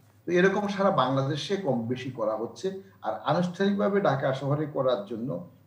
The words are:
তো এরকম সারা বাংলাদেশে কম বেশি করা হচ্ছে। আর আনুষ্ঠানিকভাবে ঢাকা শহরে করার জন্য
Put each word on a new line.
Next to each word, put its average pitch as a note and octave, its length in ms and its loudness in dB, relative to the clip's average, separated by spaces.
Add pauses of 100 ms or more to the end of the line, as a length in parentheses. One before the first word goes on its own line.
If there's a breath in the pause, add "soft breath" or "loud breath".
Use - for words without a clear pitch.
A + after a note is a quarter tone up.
(260)
তো E3+ 60 -4
এরকম G3 360 4
সারা G3 240 2
বাংলাদেশে C3+ 680 0
কম A#2+ 300 -2
বেশি B2+ 240 -4
করা A2 240 -2
হচ্ছে। A#2 460 -6 (200 loud breath)
আর - 120 -4
আনুষ্ঠানিকভাবে G3 880 2
ঢাকা C#3 320 2
শহরে C#3+ 320 0
করার B2+ 400 0
জন্য B2+ 440 -6 (180)